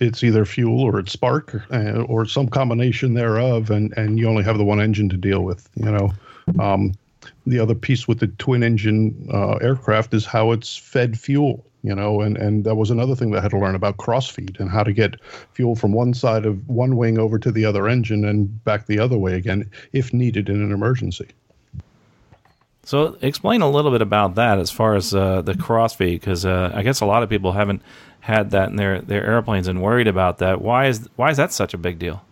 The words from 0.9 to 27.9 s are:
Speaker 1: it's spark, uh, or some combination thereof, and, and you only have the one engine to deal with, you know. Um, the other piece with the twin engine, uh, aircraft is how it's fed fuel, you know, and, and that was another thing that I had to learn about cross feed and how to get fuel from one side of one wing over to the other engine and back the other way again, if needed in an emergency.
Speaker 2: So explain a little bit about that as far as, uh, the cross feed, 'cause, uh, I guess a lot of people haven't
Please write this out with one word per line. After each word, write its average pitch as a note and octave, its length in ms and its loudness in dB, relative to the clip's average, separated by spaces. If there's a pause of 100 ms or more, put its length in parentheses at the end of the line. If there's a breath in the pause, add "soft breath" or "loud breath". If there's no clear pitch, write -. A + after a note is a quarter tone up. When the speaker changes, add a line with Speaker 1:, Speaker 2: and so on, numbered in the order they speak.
Speaker 1:
it's F#2 140 -6
spark, C3 420 -2 (180)
uh, A2 300 -2
or A2+ 240 -2
some C3+ 220 -2
combination B2 640 0
thereof, A#2 560 0
and, G#2 260 0
and A2 220 0
you A2+ 100 2
only A2 140 2
have G#2+ 160 0
the G#2 60 2
one G#2 160 2
engine G#2 300 2
to F#2+ 60 -2
deal F#2+ 260 0
with, F2+ 340 -6
you G#2+ 160 -2
know. G2 200 2 (460 loud breath)
Um, G2 360 2 (520 loud breath)
the B2 120 2
other A2+ 160 2
piece - 320 -2
with A#2 140 0
the G#2+ 60 0
twin A#2+ 360 0
engine, A2 680 0
uh, G2+ 240 0
aircraft A2+ 580 0
is G#2+ 100 2
how A2+ 280 2
it's A2+ 240 -6
fed A#2+ 420 -2
fuel, C#3+ 460 -2 (180)
you G2+ 120 -2
know, G#2 260 0
and, G#2+ 160 0
and G#2 280 0
that A2 120 0
was G#2+ 140 2
another A#2+ 260 0
thing A2+ 140 -2
that G2+ 80 0
I F#2+ 40 -2
had G2+ 80 0
to G2+ 80 0
learn G2 160 0
about G2 220 -2
cross B2+ 320 -2
feed F#2+ 320 -12
and F#2+ 100 -4
how G#2 120 2
to G#2 100 0
get A2 280 0 (320 loud breath)
fuel A#2+ 220 0
from A2 180 0
one A#2+ 220 2
side A2 320 0
of G#2+ 220 -4
one B2+ 280 0
wing A2+ 220 2
over A2 200 2
to A2 120 -2
the A2 140 0
other G2+ 240 0
engine A2 360 0
and G#2 400 -2
back G#2+ 220 -2
the G#2 120 0
other B2 200 0
way F#2 160 0
again, F#2+ 340 -4 (240 loud breath)
if C3+ 200 -2
needed A2+ 360 0
in G2+ 140 0
an G2+ 100 -2
emergency. G#2 560 -2 (1600 soft breath)
Speaker 2:
So D3 360 -2
explain F#3+ 400 0
a D3 100 2
little C#3+ 200 2
bit A#2 120 4
about G2+ 340 2
that A2 220 4
as E2+ 120 -2
far A2 240 2
as, G2 200 0
uh, F#2+ 280 2
the F#2 140 -2
cross A2+ 380 0
feed, F2 280 -2
'cause, F#2+ 240 -2
uh, F#2 280 0
I G2+ 80 -2
guess C3+ 180 0
a G#2+ 60 0
lot A2 160 4
of G#2+ 60 -2
people F#2+ 240 0
haven't G2+ 300 -2 (380 loud breath)